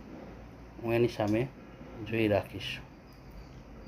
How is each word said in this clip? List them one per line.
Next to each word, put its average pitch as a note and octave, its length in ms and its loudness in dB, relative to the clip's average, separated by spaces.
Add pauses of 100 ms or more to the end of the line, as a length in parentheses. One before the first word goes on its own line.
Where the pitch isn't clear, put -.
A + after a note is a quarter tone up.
(840)
"હું A#2 100 4
એની A#2 140 8
સામે A2+ 400 4 (600)
જોઈ A2+ 180 6
રાખીશ. - 520 2 (1080)